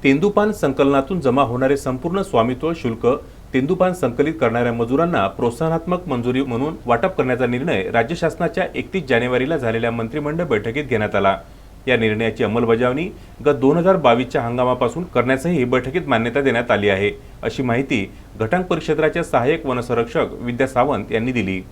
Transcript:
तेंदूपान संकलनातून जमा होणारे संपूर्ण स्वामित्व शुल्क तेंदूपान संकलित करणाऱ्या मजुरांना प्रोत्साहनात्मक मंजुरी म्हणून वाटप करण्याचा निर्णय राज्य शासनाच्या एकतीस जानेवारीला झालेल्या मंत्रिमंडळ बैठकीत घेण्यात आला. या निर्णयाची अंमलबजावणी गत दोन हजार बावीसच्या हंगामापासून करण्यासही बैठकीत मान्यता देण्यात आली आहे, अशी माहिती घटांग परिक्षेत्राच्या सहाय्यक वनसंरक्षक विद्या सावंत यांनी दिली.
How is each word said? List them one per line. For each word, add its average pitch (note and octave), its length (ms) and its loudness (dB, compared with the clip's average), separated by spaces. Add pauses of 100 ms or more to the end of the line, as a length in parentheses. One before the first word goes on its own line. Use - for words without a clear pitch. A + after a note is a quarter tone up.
तेंदूपान G3+ 480 4
संकलनातून C#3+ 680 0
जमा C3+ 220 2
होणारे C3 340 0
संपूर्ण C#3 440 -4
स्वामित्व B2+ 520 0
शुल्क A#2 320 -4 (480)
तेंदूपान E3+ 400 2
संकलित C#3+ 480 -2
करणाऱ्या A#2+ 320 0
मजुरांना B2 540 0
प्रोत्साहनात्मक D#3+ 800 -2
मंजुरी B2+ 340 0
म्हणून C3+ 340 -2 (100)
वाटप A#2+ 320 0
करण्याचा B2+ 280 0
निर्णय B2 460 0
राज्य A#2 240 0
शासनाच्या E3+ 600 -2
एकतीस B2+ 340 -4
जानेवारीला B2+ 480 2
झालेल्या A#2 340 0
मंत्रिमंडळ D3 520 -4
बैठकीत A#2 400 -2
घेण्यात G#2+ 320 -2
आला. G2 220 2 (500)
या B2+ 100 4
निर्णयाची A2+ 460 0
अंमलबजावणी A#2+ 680 2 (360)
गत D3 100 4
दोन C3+ 220 4
हजार F3+ 200 4
बावीसच्या B2+ 440 2
हंगामापासून B2 600 0
करण्यासही C3+ 600 0
बैठकीत C3 440 -2
मान्यता A#2+ 340 2
देण्यात A#2+ 300 2
आली G#2 180 4
आहे, G2 220 2 (320)
अशी A#2 200 -4
माहिती B2 420 0 (340)
घटांग F3 240 0
परिक्षेत्राच्या D#3+ 600 0
सहाय्यक D3+ 420 0
वनसंरक्षक A#2+ 760 -2
विद्या A#2+ 260 -2
सावंत B2+ 440 0
यांनी A2+ 200 -2
दिली. F#2+ 300 -2 (100)